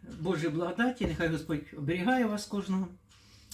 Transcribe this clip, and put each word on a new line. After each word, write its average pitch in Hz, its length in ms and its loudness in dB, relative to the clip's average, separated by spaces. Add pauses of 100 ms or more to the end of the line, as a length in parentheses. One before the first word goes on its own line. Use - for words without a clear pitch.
(200)
Божої 165 280 0
благодаті, 180 580 0
нехай 165 220 2
Господь 156 320 -2 (180)
оберігає 185 480 2
вас 208 200 -2
кожного, 190 420 0 (640)